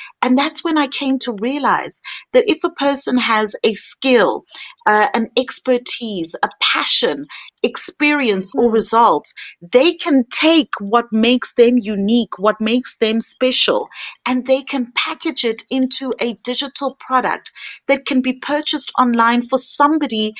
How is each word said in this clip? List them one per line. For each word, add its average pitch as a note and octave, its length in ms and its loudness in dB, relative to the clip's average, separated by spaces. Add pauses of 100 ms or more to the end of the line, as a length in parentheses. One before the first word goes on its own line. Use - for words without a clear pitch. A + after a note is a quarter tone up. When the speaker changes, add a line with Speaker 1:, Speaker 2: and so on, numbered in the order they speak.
(220)
Speaker 1:
And B3+ 160 4
that's D4+ 260 -2
when D#4 140 0
I C#4+ 100 0
came C4+ 320 -2
to A#3+ 200 -4
realize B3+ 600 -2 (320)
that - 160 4
if D#4 160 0
a E4+ 60 -2
person C#4 480 0
has G#3+ 440 0
a A3+ 120 2
skill, G#3 720 0 (400)
uh, G#3+ 280 4
an A3+ 220 0
expertise, A#3+ 1040 -2
a G#3+ 60 0 (140)
passion, - 640 2 (360)
experience, B3+ 920 -2
or A#3+ 120 4
Speaker 2:
Hmm. A3 60 -2
Speaker 1:
results, A3 600 2 (260)
they C4 340 2
can D4 360 2
take D#4 400 2 (100)
what A#3 320 -2
makes A#3 420 0
them B3 240 6
unique, G#3 600 0
what G#3 220 0
makes A3+ 380 -2
them A3 220 0
special, A3+ 680 0 (360)
and B3 220 -2
they C4 160 2
can B3 320 -6
package - 500 -4
it A3+ 260 -2
into C4 500 0
a A#3 140 -2 (100)
digital B3 560 -4
product - 500 -2 (380)
that C#4 180 0
can C4 160 0
be B3+ 120 0
purchased D4 640 -4
online A#3+ 440 4
for B3+ 160 0
somebody B3+ 800 0